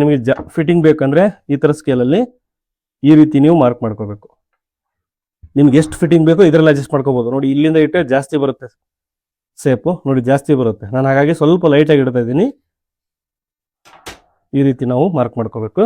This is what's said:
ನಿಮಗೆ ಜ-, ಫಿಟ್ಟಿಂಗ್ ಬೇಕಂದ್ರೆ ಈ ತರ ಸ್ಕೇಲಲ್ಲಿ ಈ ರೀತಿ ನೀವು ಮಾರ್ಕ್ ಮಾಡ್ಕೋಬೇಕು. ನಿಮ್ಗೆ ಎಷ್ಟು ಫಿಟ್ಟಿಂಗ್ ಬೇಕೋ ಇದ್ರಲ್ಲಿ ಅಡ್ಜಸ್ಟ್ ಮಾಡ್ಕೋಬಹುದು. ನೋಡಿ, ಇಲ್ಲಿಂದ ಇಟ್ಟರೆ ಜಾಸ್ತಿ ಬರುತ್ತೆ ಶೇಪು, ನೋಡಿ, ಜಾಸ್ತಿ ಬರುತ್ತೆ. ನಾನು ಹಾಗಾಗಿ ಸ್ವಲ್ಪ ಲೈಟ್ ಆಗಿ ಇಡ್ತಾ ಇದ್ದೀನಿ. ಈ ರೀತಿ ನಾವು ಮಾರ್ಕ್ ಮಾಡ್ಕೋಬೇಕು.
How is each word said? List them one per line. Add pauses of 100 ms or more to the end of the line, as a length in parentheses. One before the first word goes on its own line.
ನಿಮಗೆ (100)
ಜ-, (120)
ಫಿಟ್ಟಿಂಗ್
ಬೇಕಂದ್ರೆ (300)
ಈ
ತರ
ಸ್ಕೇಲಲ್ಲಿ (880)
ಈ
ರೀತಿ
ನೀವು
ಮಾರ್ಕ್
ಮಾಡ್ಕೋಬೇಕು. (1300)
ನಿಮ್ಗೆ
ಎಷ್ಟು
ಫಿಟ್ಟಿಂಗ್
ಬೇಕೋ
ಇದ್ರಲ್ಲಿ
ಅಡ್ಜಸ್ಟ್
ಮಾಡ್ಕೋಬಹುದು.
ನೋಡಿ,
ಇಲ್ಲಿಂದ
ಇಟ್ಟರೆ (100)
ಜಾಸ್ತಿ
ಬರುತ್ತೆ (960)
ಶೇಪು, (140)
ನೋಡಿ,
ಜಾಸ್ತಿ
ಬರುತ್ತೆ. (100)
ನಾನು
ಹಾಗಾಗಿ
ಸ್ವಲ್ಪ (100)
ಲೈಟ್
ಆಗಿ
ಇಡ್ತಾ
ಇದ್ದೀನಿ. (2000)
ಈ
ರೀತಿ (100)
ನಾವು (120)
ಮಾರ್ಕ್
ಮಾಡ್ಕೋಬೇಕು.